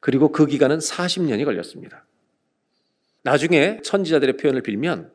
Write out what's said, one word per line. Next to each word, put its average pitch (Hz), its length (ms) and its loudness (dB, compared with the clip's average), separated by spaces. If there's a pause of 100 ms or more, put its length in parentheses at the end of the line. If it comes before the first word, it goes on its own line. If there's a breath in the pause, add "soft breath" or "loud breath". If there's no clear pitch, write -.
그리고 139 320 2
그 151 140 4
기간은 143 340 2
사십 180 420 -4
년이 135 240 -2
걸렸습니다. - 580 -8 (1160)
나중에 160 600 2
선지자들의 156 540 0
표현을 131 240 0
빌면 113 540 -4